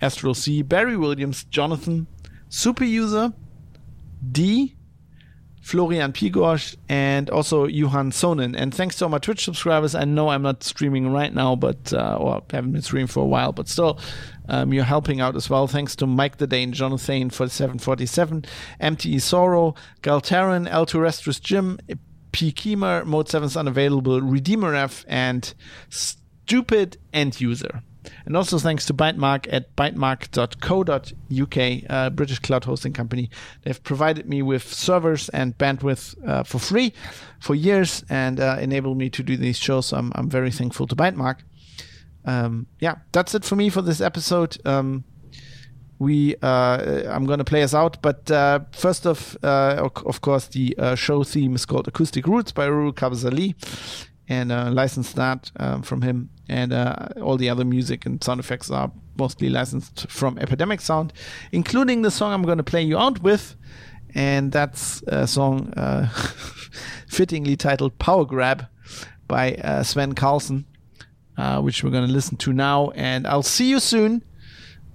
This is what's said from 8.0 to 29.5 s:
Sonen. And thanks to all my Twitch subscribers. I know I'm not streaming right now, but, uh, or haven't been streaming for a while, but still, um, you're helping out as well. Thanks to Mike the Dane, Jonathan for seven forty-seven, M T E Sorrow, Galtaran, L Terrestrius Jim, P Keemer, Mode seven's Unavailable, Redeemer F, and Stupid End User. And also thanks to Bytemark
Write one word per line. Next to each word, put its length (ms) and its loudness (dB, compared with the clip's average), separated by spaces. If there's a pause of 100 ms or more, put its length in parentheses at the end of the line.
Sonen. 460 0
And 160 -2
thanks 240 -4
to 80 -2
all 60 0
my 80 0
Twitch 260 -2
subscribers. 500 0
I 100 0
know 260 2
I'm 100 2
not 240 -2
streaming 480 0
right 220 0
now, 220 2
but, 360 -2
uh, 260 0
or 320 0
haven't 220 -2
been 80 0
streaming 280 -2
for 140 0
a 40 2
while, 260 2
but 160 -8
still, 300 0 (500)
um, 240 0
you're 120 2
helping 360 0
out 160 0
as 140 -6
well. 160 4
Thanks 300 -2
to 100 0
Mike 320 0
the 80 0
Dane, 260 -2
Jonathan 560 -2
for 220 -2
seven 280 -4
forty-seven, 680 0 (340)
M 160 2
T 140 -6
E 80 2
Sorrow, 560 4 (260)
Galtaran, 720 2
L 160 2
Terrestrius 520 0
Jim, 400 0 (540)
P 180 0
Keemer, 540 0
Mode 240 0
seven's 300 0
Unavailable, 640 2
Redeemer 520 2
F, 320 -2
and 460 -2 (380)
Stupid 1080 0 (160)
End 300 0
User. 400 -4 (420)
And 140 0
also 200 2
thanks 280 0
to 80 0
Bytemark 560 2